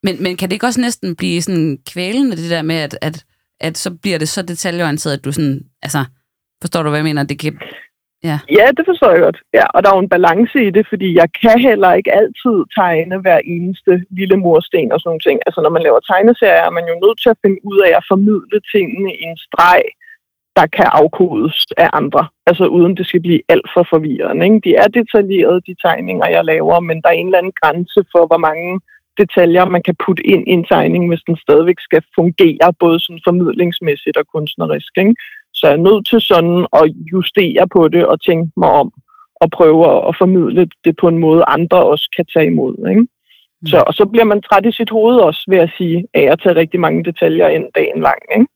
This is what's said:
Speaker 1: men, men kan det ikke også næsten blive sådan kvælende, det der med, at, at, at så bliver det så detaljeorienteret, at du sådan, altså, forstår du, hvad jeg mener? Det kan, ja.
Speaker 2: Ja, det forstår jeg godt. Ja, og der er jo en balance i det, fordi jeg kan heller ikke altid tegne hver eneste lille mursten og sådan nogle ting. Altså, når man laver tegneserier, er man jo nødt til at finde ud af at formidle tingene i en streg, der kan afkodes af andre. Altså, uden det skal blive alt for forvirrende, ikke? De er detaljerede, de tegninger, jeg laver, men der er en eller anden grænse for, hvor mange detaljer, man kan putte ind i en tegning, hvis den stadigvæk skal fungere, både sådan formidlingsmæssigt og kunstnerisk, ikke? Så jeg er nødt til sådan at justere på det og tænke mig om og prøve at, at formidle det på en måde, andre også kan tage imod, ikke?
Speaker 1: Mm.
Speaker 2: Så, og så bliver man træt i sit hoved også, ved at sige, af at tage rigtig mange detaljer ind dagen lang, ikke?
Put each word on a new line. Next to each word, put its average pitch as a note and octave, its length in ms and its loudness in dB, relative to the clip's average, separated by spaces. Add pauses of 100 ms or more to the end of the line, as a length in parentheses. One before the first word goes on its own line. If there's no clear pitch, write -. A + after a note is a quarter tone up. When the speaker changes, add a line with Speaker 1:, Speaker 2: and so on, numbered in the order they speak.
Speaker 1:
men, F3+ 200 -6
men F#3 140 -6
kan F#3+ 120 -6
det F#3 40 -6
ikke A3 140 -4
også B3 140 -2
næsten A3+ 360 -6
blive F3 260 -4
sådan D#3+ 360 -4 (140)
kvælende, G#3+ 440 -4
det E3 140 -10
der E3 120 -4
med, D#3+ 140 -4
at, D3+ 260 -8
at, D#3 220 -8 (360)
at D#3+ 180 -8
så - 120 -8 (120)
bliver F3+ 160 -4
det D3+ 100 -4
så F#3+ 140 -8
detaljeorienteret, E3+ 760 -6
at - 80 -14
du C#3+ 80 -6
sådan, C#3 280 -4 (220)
altså, C#3+ 220 -6 (580)
forstår E3+ 200 -6
du, D3+ 60 -4
hvad D3 100 -4
jeg D3+ 60 -4
mener? D3+ 180 -4
Det C#3+ 160 -8
kan, D3+ 200 -8 (680)
ja. D#3 140 -4 (200)
Speaker 2:
Ja, A3+ 80 6 (100)
det D#4+ 140 -4
forstår C#4+ 200 2
jeg E3+ 100 4
godt. E3+ 180 0 (160)
Ja, - 100 4 (100)
og - 80 2
der G3+ 80 4
er G3 60 4
jo F#3 60 0
en F#3+ 140 -4
balance F3+ 500 2
i G3 40 0
det, G#3 180 0
fordi F#3 260 -4
jeg E3+ 140 4 (140)
kan A#3 260 4
heller G3 240 2
ikke F#3 280 0
altid A3 360 -2 (240)
tegne F3 440 -2
hver F3 200 4
eneste F3 480 -2 (180)
lille F#3+ 260 0
mursten E3 560 0
og D#3+ 80 -2
sådan - 80 -10
nogle D#3+ 200 -6
ting. C#3+ 180 0
Altså, - 140 -4
når D#3 100 0
man E3 120 -2
laver C#3 180 2
tegneserier, G3 680 2
er - 100 -2
man E3+ 120 -6
jo E3+ 40 -4 (100)
nødt A3 180 2
til B3 120 4
at - 100 -8
finde G3 140 0 (120)
ud G3 80 0 (100)
af E3 120 4
at - 120 -20
formidle G3+ 480 0 (140)
tingene F#3+ 360 -2 (100)
i - 100 -12
en E3 160 -16
streg, F3 360 2 (760)
der E3 80 4 (100)
kan - 120 2 (120)
afkodes D#3 560 0 (200)
af E3 160 2
andre. - 300 -2 (240)
Altså, F3 200 2
uden F3 300 2
det F3+ 100 -6
skal F3+ 200 -2
blive E3+ 220 2
alt - 260 2
for F3+ 80 2 (100)
forvirrende, D#3 560 -2
ikke? G#3+ 180 4
De F3 160 2
er G#3+ 60 4 (120)
detaljerede, F#3+ 680 0
de F#3 60 -14 (120)
tegninger, E3 400 -4 (100)
jeg E3+ 80 0
laver, E3 360 0
men E3 220 -6
der F3+ 60 2
er E3+ 100 4
en F3 80 -4
eller F#3 120 2
anden F#3 240 -4
grænse E3+ 380 0 (120)
for, E3+ 140 4
hvor E3 220 0
mange F3 320 -6 (420)
detaljer, F3+ 420 2
man F3+ 180 -2
kan F3 220 -2
putte F3+ 220 -2
ind F#3+ 220 2
i - 20 -4
en F3 140 2
tegning, E3+ 440 0
hvis E3+ 200 -4
den E3+ 80 -2
stadigvæk D#3+ 440 2
skal D#3+ 220 -2 (160)
fungere, E3 480 2 (140)
både E3+ 200 2
sådan E3 280 -12
formidlingsmæssigt E3+ 880 -2
og D3+ 180 -2
kunstnerisk, D3+ 640 -6
ikke? G3+ 160 2 (400)
Så - 120 0
jeg C#3 100 6
er E3 120 0
nødt G#3 220 2
til A#3 100 4
sådan F3 520 0
at D#3 120 4 (280)
justere F3+ 640 0
på E3+ 140 4
det E3+ 180 2
og - 100 2 (120)
tænke E3 280 -2
mig E3+ 140 0
om - 220 2 (500)
og E3 80 2
prøve D#3+ 320 4 (100)
at, - 160 0
at E3+ 100 -4
formidle F3+ 500 2 (160)
det E3 160 2
på F3 80 4
en E3 100 0
måde, E3 260 4
andre E3+ 480 2
også D3 140 -4 (100)
kan E3+ 180 -4
tage D#3+ 120 2
imod, D#3 280 -2 (160)
ikke? G3 100 4 (600)
Speaker 1:
Mm. E3+ 40 -12
Speaker 2:
Så, D#3+ 200 2
og - 80 -2
så G#3 120 2
bliver A3+ 180 2
man G#3 180 0
træt G3 240 2
i A#3 60 2
sit A3 180 -6
hoved A3 260 2
også, F3 320 2
ved F#3+ 100 2
at E3 200 2
sige, F3 260 -2 (100)
af D3+ 80 2 (100)
at D#3+ 100 0
tage F3+ 120 2
rigtig E3 260 0
mange E3 240 -2
detaljer E3 440 0
ind D#3+ 160 -2 (100)
dagen D#3+ 280 -2
lang, C#3+ 200 -2 (140)
ikke? A#3 200 4